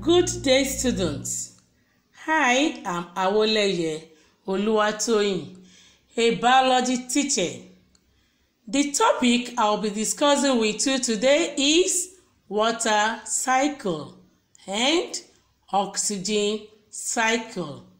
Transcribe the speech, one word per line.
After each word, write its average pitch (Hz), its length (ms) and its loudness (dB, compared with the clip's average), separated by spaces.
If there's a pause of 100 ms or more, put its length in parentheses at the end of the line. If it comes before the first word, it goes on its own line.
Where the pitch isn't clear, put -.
(140)
Good - 280 2
day, 269 220 4
students. 180 920 -4 (680)
Hi, 294 580 0
I'm 175 200 -6 (120)
Awoleye 190 920 0 (380)
Oluwatoyin, 208 1080 0 (640)
a 233 160 2
biology 254 760 2
teacher. 190 560 -2 (1040)
The 285 240 -2
topic 240 640 2
I'll 214 220 2
be 208 100 -4
discussing 247 680 2
with 214 280 0
you 269 120 0
today 254 580 2
is 311 600 0 (300)
water 220 760 0
cycle 254 960 -2 (480)
and 247 520 -2 (540)
oxygen 208 920 -2 (240)
cycle 220 960 -4 (140)